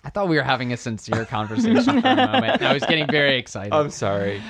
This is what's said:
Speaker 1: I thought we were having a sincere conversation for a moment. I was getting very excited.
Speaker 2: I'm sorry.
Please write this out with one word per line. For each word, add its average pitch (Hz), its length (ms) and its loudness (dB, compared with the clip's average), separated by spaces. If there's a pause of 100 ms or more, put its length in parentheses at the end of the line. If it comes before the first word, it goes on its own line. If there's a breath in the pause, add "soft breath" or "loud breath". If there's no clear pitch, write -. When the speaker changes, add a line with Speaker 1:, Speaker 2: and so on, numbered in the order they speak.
Speaker 1:
I 165 60 -12
thought 202 200 -2
we 160 60 2
were 143 80 2
having 127 300 0
a 120 40 -4
sincere 110 480 -4
conversation 226 760 2
for 254 60 0
a 254 80 4
moment. 254 480 0
I 135 100 2
was 139 140 0
getting 156 200 2
very 143 300 2
excited. 104 340 -6
Speaker 2:
I'm 147 200 2
sorry. 101 580 -2